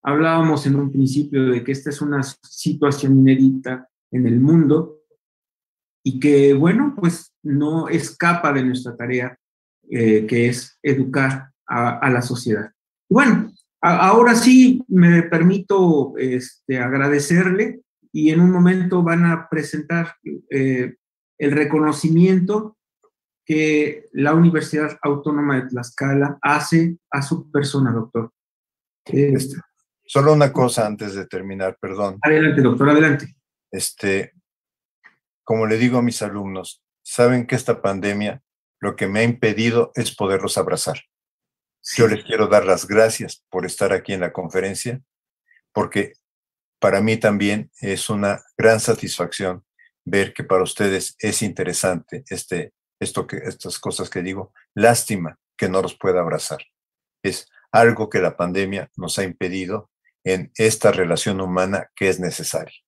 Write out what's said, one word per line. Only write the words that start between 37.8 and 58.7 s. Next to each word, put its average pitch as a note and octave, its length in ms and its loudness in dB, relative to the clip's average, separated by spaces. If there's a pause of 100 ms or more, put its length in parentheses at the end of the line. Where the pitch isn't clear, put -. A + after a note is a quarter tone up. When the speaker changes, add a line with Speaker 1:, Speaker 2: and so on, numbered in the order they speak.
Speaker 2:
pandemia G2+ 600 -4 (380)
lo G2+ 160 -6
que G2+ 120 -4
me G2+ 120 -2
ha A2+ 40 2
impedido A#2 680 0
es A#2 200 -6
poderlos G2 420 -4
abrazar. F2+ 440 -4 (800)
Speaker 1:
Sí. - 200 -8
Speaker 2:
Yo A2+ 80 6
les G#2 160 -2
quiero A2+ 220 -2
dar G2 180 4
las F#2 220 0
gracias G#2+ 640 0
por F#2 160 -6
estar G2 260 -4
aquí G2 220 -4
en F#2 60 -8
la E2+ 120 -4
conferencia, F#2+ 720 -6 (680)
porque - 420 -4 (640)
para G2 240 2
mí A2 160 0
también G#2 520 -2 (100)
es G2 280 -6
una G2+ 340 -4 (140)
gran A2 240 4
satisfacción F#2 840 -6 (420)
ver F#2+ 260 -2
que - 120 -10
para F#2 180 0
ustedes F#2+ 560 -4
es G#2 240 -4
interesante F2+ 840 -6
este, - 460 -10 (260)
esto F#2+ 260 -8
que, F#2 120 -12
estas - 400 -12
cosas F#2+ 320 -10
que F#2 120 -8
digo. F#2+ 300 -10 (220)
Lástima G#2 640 0 (180)
que G2 140 -4
no F#2+ 100 0
los F2+ 160 -8
pueda F#2 240 0
abrazar. D#2+ 400 -6 (600)
Es - 260 -8 (240)
algo A2 380 2
que G2+ 100 -2
la E2+ 160 -2
pandemia F#2+ 600 -4